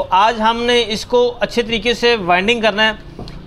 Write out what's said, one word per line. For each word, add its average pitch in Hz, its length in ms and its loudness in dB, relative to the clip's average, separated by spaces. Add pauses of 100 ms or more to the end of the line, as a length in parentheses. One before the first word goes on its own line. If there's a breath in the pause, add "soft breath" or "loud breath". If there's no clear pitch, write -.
(140)
आज 220 260 4
हमने 240 420 2
इसको 240 460 0
अच्छे 233 340 -2
तरीके 226 340 -2
से 240 200 2
winding 196 460 0
करना 214 200 2
है। - 520 -4 (120)